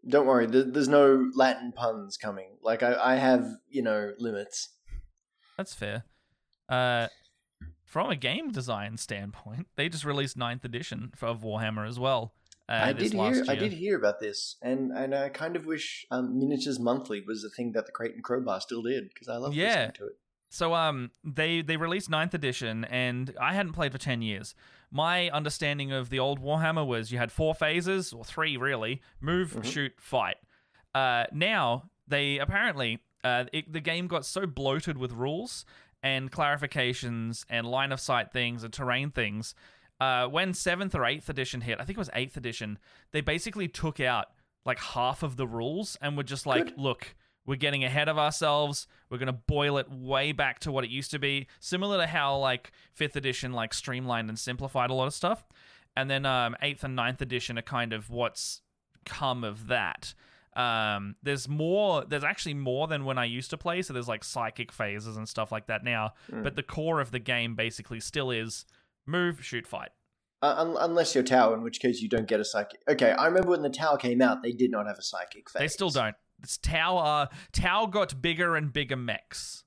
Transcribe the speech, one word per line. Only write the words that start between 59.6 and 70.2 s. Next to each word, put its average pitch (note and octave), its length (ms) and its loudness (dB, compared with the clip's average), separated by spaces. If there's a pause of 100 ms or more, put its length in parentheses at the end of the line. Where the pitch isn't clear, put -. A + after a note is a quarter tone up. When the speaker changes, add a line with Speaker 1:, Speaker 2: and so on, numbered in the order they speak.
Speaker 2:
that. A2+ 460 -2 (420)
Um, G#2+ 680 0
there's C3+ 260 -2
more, E3 560 2
there's C#3+ 180 -2
actually D#3+ 300 -2
more C#3 340 -2
than D3 180 -2
when C3 120 0
I B2 80 0
used B2 240 -6
to D#3 80 -6
play. F3 240 -2
So F3 120 -6
there's, B2 140 -4
like, A2 160 -4
psychic A2+ 480 -6
phases G#2+ 460 -6
and A2 100 -8
stuff - 240 -4
like A2 160 -6
that A2 160 -2
now. A2 300 0 (180)
Speaker 1:
Mm. - 120 -6
Speaker 2:
But C#3 120 -4
the C#3+ 80 -4
core D#3 380 0
of A#2+ 100 -4
the B2 80 -4
game A#2 360 0
basically A2+ 440 -4
still C3 320 -2
is A2+ 340 -4 (400)
move, E3 380 0
shoot, A#2 220 -6
fight. - 240 -8 (520)